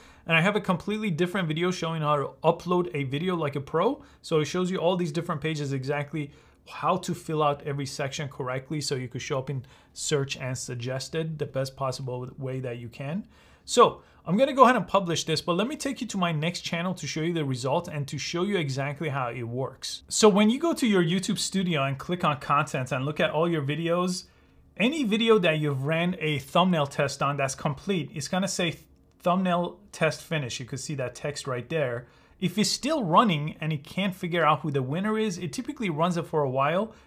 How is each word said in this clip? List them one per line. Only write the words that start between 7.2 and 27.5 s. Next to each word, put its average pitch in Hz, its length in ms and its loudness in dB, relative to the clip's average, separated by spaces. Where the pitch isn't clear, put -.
out 143 180 2
every 143 240 -4
section 139 440 -6
correctly 135 520 -6
so 139 140 -2
you 127 120 -4
could 131 140 -8
show 147 160 -4
up 131 140 -4
in 127 120 -4
search 135 440 -2
and 131 200 -6
suggested 131 800 -6
the 143 80 -4
best 135 300 -4
possible 127 520 -6
way 131 220 -6
that 120 180 -6
you 120 100 -12
can. 147 380 -6
So - 380 6
I'm 175 120 2
gonna 277 160 4
go 254 100 8
ahead 247 120 10
and 190 120 0
publish 175 360 2
this, 156 180 0
but 175 120 0
let 202 140 2
me 302 80 -6
take - 260 -4
you 220 60 -4
to 202 100 -6
my 170 140 2
next 160 300 -2
channel 180 340 -4
to 147 120 -8
show 156 140 -4
you 170 120 0
the 160 120 0
result 131 420 -2
and 143 200 -6
to 147 100 -8
show 170 260 -2
you 202 140 0
exactly 139 520 -4
how 131 200 -2
it 123 140 -6
works. 120 680 -8
So 214 200 6
when 208 200 6
you 262 100 2
go 330 140 2
to 254 140 0
your 190 160 6
YouTube 185 360 0
studio 175 440 0
and 135 140 -2
click 180 260 -4
on 147 160 0
content 147 520 0
and 131 140 -2
look 151 140 -2
at 156 120 2
all 160 180 2
your 165 120 0
videos, 165 640 0
any 277 260 0
video 220 360 4
that 160 200 4
you've 139 260 0
ran 170 340 0
a 151 200 -2
thumbnail 170 460 4
test 143 380 -2
on 143 140 0
that's 135 180 -2